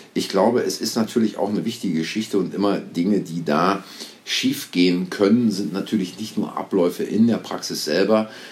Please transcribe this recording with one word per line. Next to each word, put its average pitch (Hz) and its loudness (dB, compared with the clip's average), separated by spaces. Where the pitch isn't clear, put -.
ich - -2
glaube, 110 2
es 95 -2
ist 120 -4
natürlich 110 0
auch 95 0
eine 92 -2
wichtige 92 -2
Geschichte 104 -2
und 82 0
immer 95 0
Dinge, 90 0
die 82 -6
da 87 2
schief - -2
gehen 90 2
können, 107 4
sind 92 -4
natürlich 95 -2
nicht 110 -8
nur - -4
Abläufe 87 0
in 110 4
der 107 2
Praxis - -6
selber, 107 2